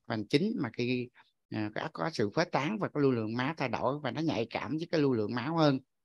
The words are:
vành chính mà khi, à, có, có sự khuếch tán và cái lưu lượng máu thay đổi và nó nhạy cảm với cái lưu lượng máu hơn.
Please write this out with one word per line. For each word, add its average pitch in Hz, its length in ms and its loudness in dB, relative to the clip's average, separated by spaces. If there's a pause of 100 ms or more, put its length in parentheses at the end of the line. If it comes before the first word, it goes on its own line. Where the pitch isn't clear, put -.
vành 110 200 -4
chính 180 340 2
mà 120 120 -2
khi, 123 360 -2 (420)
à, 107 240 -4
có, - 180 -4
có 165 200 -2
sự 104 220 0
khuếch 165 180 0
tán 160 260 0
và 170 100 -2
cái 147 140 -2
lưu 139 80 6
lượng 113 260 0
máu 131 200 -2
thay 139 120 -2
đổi 120 340 -2
và 131 80 -2
nó 120 100 -4
nhạy 117 300 0
cảm 117 260 -4
với 156 140 -6
cái 165 100 2
lưu 139 120 4
lượng 110 220 0
máu 131 220 -2
hơn. 147 220 6 (260)